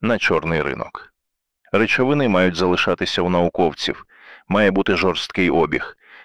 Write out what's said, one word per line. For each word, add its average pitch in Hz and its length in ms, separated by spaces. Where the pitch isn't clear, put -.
на 110 160
чорний 82 440
ринок. - 520
Речовини 131 560
мають 92 280
залишатися 90 680
у 87 80
науковців, 87 760
має 98 240
бути 98 240
жорсткий 90 540
обіг. 73 480